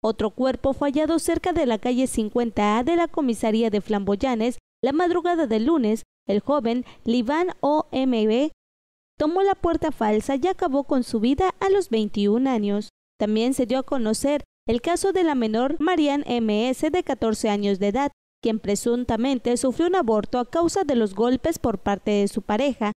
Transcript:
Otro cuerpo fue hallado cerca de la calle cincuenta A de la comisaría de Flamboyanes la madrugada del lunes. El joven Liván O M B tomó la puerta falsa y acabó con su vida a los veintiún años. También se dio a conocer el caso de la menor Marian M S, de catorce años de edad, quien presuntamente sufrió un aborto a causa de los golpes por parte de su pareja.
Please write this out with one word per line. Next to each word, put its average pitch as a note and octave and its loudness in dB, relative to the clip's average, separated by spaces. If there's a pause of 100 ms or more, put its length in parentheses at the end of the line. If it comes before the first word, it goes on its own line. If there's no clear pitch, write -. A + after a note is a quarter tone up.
Otro G#3+ -2
cuerpo C4 0
fue C#4+ 0
hallado D#4 2
cerca E4+ 0
de D#4 0
la A3+ 2
calle B3 0
cincuenta A3 0
A B3 0
de D#4+ 0
la E4+ 2
comisaría A3+ 0
de G#3 0
Flamboyanes G#3+ -2 (260)
la B3 2
madrugada E4+ 2
del A3 0
lunes. A#3+ 2 (240)
El G3+ 2
joven B3 0 (200)
Liván B3+ 0 (100)
O D4+ 2
M B3+ 0
B B3 2 (680)
tomó F4 0
la G4 4
puerta D#4+ -2
falsa G#3+ 0
y C4+ 0
acabó D4 0
con C4 0
su A3+ -4
vida C#4 0
a F#4+ 0
los F#4+ 2
veintiún G#3+ 0
años. G#3 -2 (280)
También A3 0
se B3+ 0
dio B3 -2
a C4+ -4
conocer C#4 0 (240)
el A#3+ 0
caso F4 0
de F#4 2
la D#4 2
menor A#3+ 0
Marian D4 0
M A3+ 0
S, C#4+ 0
de F4 0
catorce A3+ -2
años G3+ 0
de G3+ 0
edad, C4+ -2 (320)
quien A3 0
presuntamente A#3+ -2
sufrió C4+ 0
un F4+ 2
aborto A3+ 0
a A#3+ -6
causa E4+ 0
de C#4+ 0
los G#3+ 0
golpes B3+ 0
por A3 -2
parte G3+ -4
de G3+ 2
su G3+ -4
pareja. A3+ -2